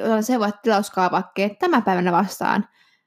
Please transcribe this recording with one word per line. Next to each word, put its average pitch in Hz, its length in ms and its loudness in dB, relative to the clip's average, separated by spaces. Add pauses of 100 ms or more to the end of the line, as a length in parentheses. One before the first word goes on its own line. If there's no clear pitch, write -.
otan 220 200 0
seuraavat 220 380 -2
tilauskaavakkeet 196 1000 -2
tämä 339 220 2
päivänä 180 300 0
vastaan. 190 560 0 (400)